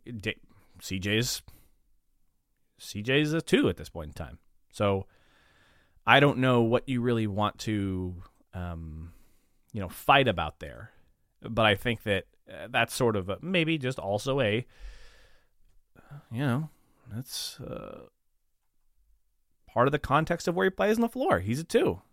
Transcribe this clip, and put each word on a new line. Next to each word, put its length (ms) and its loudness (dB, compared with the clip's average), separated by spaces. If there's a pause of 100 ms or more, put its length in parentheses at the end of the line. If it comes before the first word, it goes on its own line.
D-, 300 -4 (460)
C 180 -6
J's, 420 0 (1400)
C 240 -10
J's 320 2
a 80 0
two 280 4
at 80 -2
this 120 -14
point 200 -10
in 40 -18
time. 260 -12 (320)
So, 360 0 (1000)
I 120 10
don't 200 6
know 240 6
what 260 2
you 120 0
really 260 0
want 320 -2
to, 560 -2 (380)
um, 600 -10 (600)
you 60 -8
know, 100 -6
fight 380 4
about 320 -4
there. 320 -16 (500)
But 240 0
I 100 6
think 280 -6
that, 220 -2 (260)
uh, 180 -14
that's 260 -2
sort 200 2
of 140 -4
a, 140 -4
maybe 340 0
just 220 -6
also 420 -2
a, 240 0 (1700)
you 80 -6
know, 300 0 (440)
that's, 460 -10
uh, 480 -14 (1600)
part 200 4
of 40 2
the 80 -2
context 480 0
of 80 0
where 100 2
he 60 4
plays 260 2
on 40 2
the 80 2
floor. 320 0
He's 180 -4
a 40 -8
two. 380 0 (120)